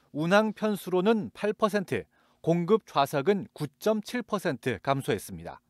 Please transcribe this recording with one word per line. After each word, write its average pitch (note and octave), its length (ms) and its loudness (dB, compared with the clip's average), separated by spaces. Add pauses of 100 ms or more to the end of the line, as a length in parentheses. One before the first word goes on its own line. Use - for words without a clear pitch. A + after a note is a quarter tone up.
(120)
운항 G3 400 2
편수로는 F#3+ 800 0
팔 G#3 220 -4
퍼센트, D#3+ 500 -2 (380)
공급 F3 420 2
좌석은 D3 680 0
구점칠 - 680 -4
퍼센트 C3 600 -4
감소했습니다. F#2+ 880 -4